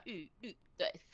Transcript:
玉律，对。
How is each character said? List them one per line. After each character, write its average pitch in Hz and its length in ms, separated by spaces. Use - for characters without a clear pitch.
玉 180 260
律， 226 140
对。 - 160